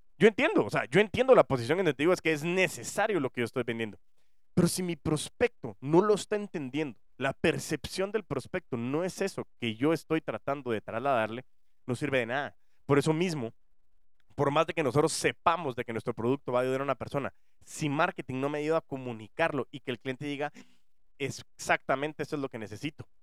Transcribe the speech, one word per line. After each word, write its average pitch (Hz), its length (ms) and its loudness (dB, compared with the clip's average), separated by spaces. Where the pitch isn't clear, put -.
yo 196 80 8
entiendo, 254 380 4
o 101 40 -4
sea, 127 160 0
yo 127 140 2
entiendo 233 340 6
la 165 120 8
posición 131 340 0
en 196 60 2
donde 143 100 2
te 143 80 -2
digo, 180 100 6
"Es 170 80 -2
que 160 120 2
es 147 100 -4
necesario 185 760 0
lo 131 120 -2
que 123 100 -4
yo 117 40 0
estoy 120 180 -2
vendiendo". 113 340 -4
Pero 170 120 4
si 185 140 -2
mi 175 140 -4
prospecto 156 840 -2
no 156 200 6
lo 208 140 4
está - 200 -4
entendiendo, 156 640 -6
la 135 160 -2
percepción 160 800 -2
del 214 120 -4
prospecto - 520 -6
no 131 280 -2
es 185 180 -4
eso 190 260 -4
que 113 160 -2
yo 143 180 2
estoy 160 260 -2
tratando 135 520 -6
de 104 100 -2
trasladarle, 117 640 0
no 123 80 -2
sirve 135 240 -2
de 120 80 2
nada. 127 320 -6
Por 139 100 6
eso 151 160 4
mismo, 156 400 -2
por 139 160 2
más 156 160 4
de 175 80 -6
que 165 80 0
nosotros 147 320 4
sepamos 160 640 0
de 123 100 -6
que 117 80 -6
nuestro 113 220 -4
producto 127 360 -2
va 123 100 4
a - 20 2
ayudar 131 180 0
a 139 40 -4
una 135 100 -2
persona, 139 400 -6
si - 220 -4
marketing 147 540 -2
no 143 80 0
me 151 80 -4
ayuda 151 200 0
a 156 40 -2
comunicarlo 131 880 -4
y 139 120 -12
que 131 100 -6
el 120 80 -6
cliente 135 260 -6
diga, 147 260 -4
"Exactamente 147 1040 -4
eso 147 120 -8
es 143 60 -2
lo 135 80 -4
que - 80 -12
necesito". 107 500 -10